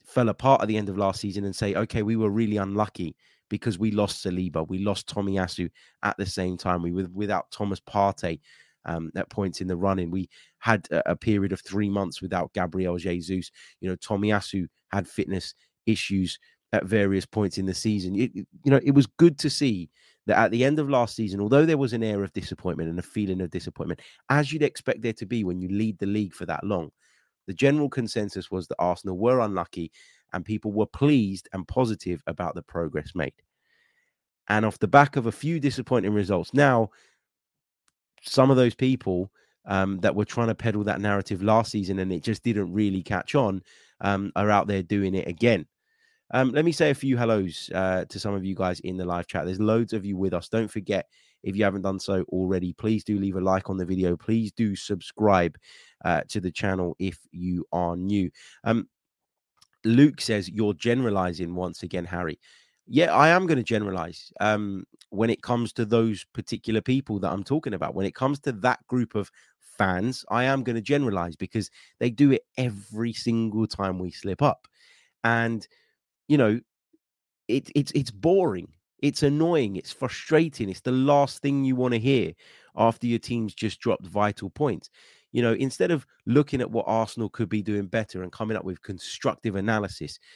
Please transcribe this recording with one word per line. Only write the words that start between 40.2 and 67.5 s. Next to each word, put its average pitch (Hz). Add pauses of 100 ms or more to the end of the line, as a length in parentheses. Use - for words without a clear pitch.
trying 117
to 110
peddle 107
that 98
narrative 101
last 110
season 95
and 95
it 85
just 110
didn't 101
really 98
catch -
on, 101 (380)
um, 98
are 101
out 101
there 98
doing 98
it 95
again. 87 (640)
Um, 131
let 147
me 170
say 151
a 143
few 135
hellos, 110
uh, 92
to -
some 101
of 95
you 95
guys 90
in 92
the 92
live 87
chat. 80
There's 92
loads 110
of 104
you 101
with 92
us. 87
Don't 110
forget, 98 (360)
if 98
you 107
haven't 98
done 95
so 95
already, 92
please 107
do 107
leave 95
a 92
like 95
on 95
the 92
video. 90
Please 113
do 104
subscribe, 95 (480)
uh, 85
to 104
the 90
channel 92
if 92 (120)
you 90
are 87
new. 95 (340)
Um, 113 (960)
Luke 131
says, 104
"You're 104
generalizing 92
once 90
again, 90
Harry." 87 (480)
Yeah, 156
I 143
am 180
gonna 143
generalize, 95
um, 101 (260)
when 110
it -
comes 120
to 120
those 113 (100)
particular 110
people 127
that 90
I'm 95
talking 139